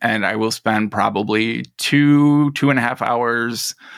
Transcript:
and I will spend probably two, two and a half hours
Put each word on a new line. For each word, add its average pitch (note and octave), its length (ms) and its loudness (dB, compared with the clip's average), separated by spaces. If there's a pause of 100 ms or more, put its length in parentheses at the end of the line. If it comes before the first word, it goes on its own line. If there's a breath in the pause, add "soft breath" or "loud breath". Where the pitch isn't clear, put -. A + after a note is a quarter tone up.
and A2 240 -2
I G#2 120 -2
will A2 120 0
spend A2 420 -2
probably G#2+ 760 -2 (120)
two, D3 760 4
two C#3 180 2
and C3+ 80 0
a - 20 0
half A#2+ 220 -4
hours A#2 720 -2 (220 loud breath)